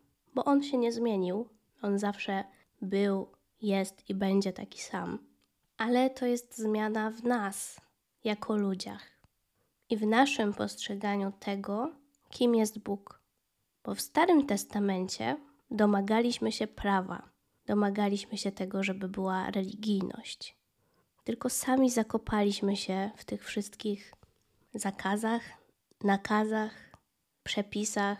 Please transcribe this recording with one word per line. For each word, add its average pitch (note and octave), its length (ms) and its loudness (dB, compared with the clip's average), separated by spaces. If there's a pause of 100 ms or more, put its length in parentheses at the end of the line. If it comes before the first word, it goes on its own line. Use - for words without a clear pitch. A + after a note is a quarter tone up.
(360)
bo B3+ 100 0
On C#4 180 6
się C4+ 140 -2
nie A#3 140 2
zmienił. A3 580 0 (320)
On G3+ 180 2
zawsze G3+ 440 -2 (380)
był, G3 460 0 (340)
jest G3 480 -2
i G3+ 40 -2
będzie G3 400 2
taki - 280 -12
sam. F3 380 -6 (580)
Ale B3 320 4
to C4 160 -6
jest A#3+ 320 -2
zmiana G#3+ 540 0
w A3+ 120 -12
nas, A3 580 -2 (420)
jako G#3+ 340 -2
ludziach. G3+ 640 -4 (680)
I A3+ 80 2
w G#3 100 0
naszym A3+ 460 4
postrzeganiu G3+ 840 -4
tego, G3+ 520 -4 (380)
kim A#3+ 260 4
jest G#3+ 240 2
Bóg. G3+ 420 -8 (640)
Bo G3 120 -4
w - 60 -8
Starym D#4+ 440 4
Testamencie G3+ 920 -2 (340)
domagaliśmy G#3+ 800 2
się G#3+ 160 -4
prawa, F#3+ 640 -2 (360)
domagaliśmy G3+ 720 0
się G3 140 -4
tego, G3 320 -4
żeby F#3+ 260 -4
była F#3+ 420 -4
religijność. G3+ 1080 -4 (640)
Tylko A#3 260 -4
sami C4 400 2
zakopaliśmy G#3 880 0
się G3 420 -4
w - 80 -20
tych - 200 -8
wszystkich - 680 -6 (600)
zakazach, G#3 680 -2 (640)
nakazach, G#3+ 840 2 (560)
przepisach. G#3 760 -2